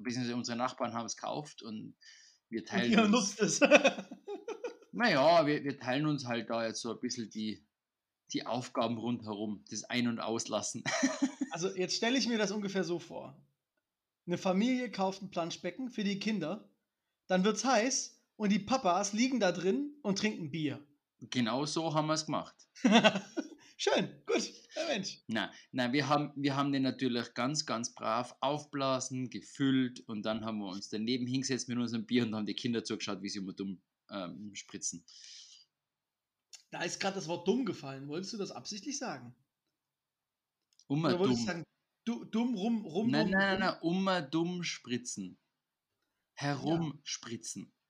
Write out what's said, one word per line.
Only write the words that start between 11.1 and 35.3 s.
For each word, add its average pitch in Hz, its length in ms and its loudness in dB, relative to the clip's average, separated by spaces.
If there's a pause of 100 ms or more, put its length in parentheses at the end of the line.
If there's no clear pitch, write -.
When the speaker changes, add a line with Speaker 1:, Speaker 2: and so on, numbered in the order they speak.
Speaker 2:
Also 170 260 -2
jetzt 185 200 -2
stelle 240 220 0
ich 208 100 0
mir 240 100 0
das 202 140 2
ungefähr 196 320 -2
so 170 160 -2
vor. - 400 -12 (840)
Eine 175 120 0
Familie 240 520 2
kauft 190 320 -2
ein 185 80 -10
Planschbecken 175 600 -4
für 220 140 -2
die 196 140 0
Kinder, 202 500 -2 (600)
dann 185 160 4
wird's 208 200 4
heiß 254 560 2 (160)
und 208 140 2
die 208 100 4
Papas 202 520 2
liegen 254 280 2
da 185 120 6
drin 196 500 0
und 196 160 2
trinken 214 320 -2
Bier. 143 340 -2 (360)
Speaker 1:
Genau 123 440 2
so 156 300 0
haben 151 140 4
wir's 156 180 0
gemacht. 107 280 -4 (280)
Speaker 2:
<laughs> - 960 2
Schön, 208 320 2 (180)
gut, - 260 -2 (240)
ja, 330 120 -4
Mensch. 220 400 -4
Speaker 1:
Na, 107 240 -2 (200)
na, 123 200 0
wir 139 160 2
haben, 147 260 2
wir 139 220 0
haben 143 160 2
den 135 100 2
natürlich 120 520 0
ganz, 139 320 0
ganz 117 280 -4
brav 113 460 0
aufblasen, 135 880 -2
gefüllt 131 800 0
und 107 140 -6
dann 110 220 -2
haben 110 140 -4
wir 101 100 -6
uns 98 200 -8
daneben 120 400 -2
hingesetzt 127 400 -2
mit 120 100 -2
unserem 117 280 -2
Bier 120 180 4
und 107 100 0
haben 107 120 -2
die 98 80 -2
Kinder 117 300 -2
zugeschaut, 101 380 -4
wie 101 60 -4
sie 104 100 -8
immer 95 140 -6
dumm, 98 280 -6 (300)
ähm, 98 440 -8
spritzen. - 500 -10 (1700)